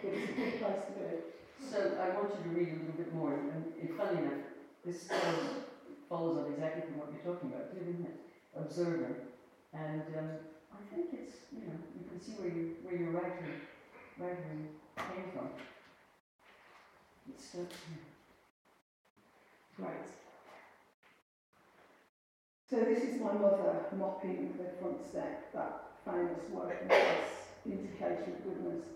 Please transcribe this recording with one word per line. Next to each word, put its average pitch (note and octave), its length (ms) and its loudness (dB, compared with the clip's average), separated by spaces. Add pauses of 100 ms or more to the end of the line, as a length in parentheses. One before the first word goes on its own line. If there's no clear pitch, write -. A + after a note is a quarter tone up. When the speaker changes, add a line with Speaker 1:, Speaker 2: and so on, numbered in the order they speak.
Speaker 1:
It G3 80 0
was - 120 2
a - 100 -2
good - 260 2
place G#3 280 2
to - 120 -6
be. - 100 -2 (640)
Speaker 2:
So G#3 60 2 (240)
I F#3+ 160 4
want G3+ 180 2
you E3+ 80 -4
to E3+ 140 2
read E3+ 120 4
a D#3+ 100 -2
little D#3 180 -2
bit E3 160 -2
more. D3 200 2
And, D3+ 300 0 (160)
and - 180 -4
funnily F3 260 4
enough, C#3+ 200 0 (420)
this F3 220 -4
follows, E3+ 400 4 (640)
follows E3 300 2
on C#3+ 140 0
exactly D#3+ 300 0
from C#3+ 160 -4
what D3 140 -6
you're F3 200 -2
talking C#3+ 180 -4
about, - 220 -6
living F3 320 -2
it, - 120 -8 (400)
observing. E3+ 580 2 (580)
And, D#3 300 -2 (140)
um, D#3+ 120 -2 (440)
I G3+ 220 -12
think E4+ 180 0
it's, - 220 -8 (180)
you A3 140 -6
know, D#3+ 100 -6 (200)
you F3 120 -8
can F3+ 100 -8
see - 220 -10
where F3 80 2
you, E3 340 0
where F3+ 120 -2
your E3+ 160 2
writer, E3+ 340 0 (720)
writer F3 260 -4 (540)
came - 360 -6
from. C#4 160 -4 (1800)
It - 100 -14
starts - 360 -6 (120)
here. D#3+ 160 -10 (1700)
Speaker 1:
Right. - 300 -6 (2500)
So B3 80 4
this A3+ 260 8
is - 180 2
my G#3 120 4
mother G3 520 8 (120)
mopping F#3+ 600 0
the F3+ 220 -2
front F3+ 260 -2
step, - 480 -4
that - 300 -2 (220)
famous F3 340 2 (120)
working F3+ 360 -2
class - 640 8 (140)
indication F#3+ 720 0
of - 40 -8
goodness. E3+ 420 -2 (100)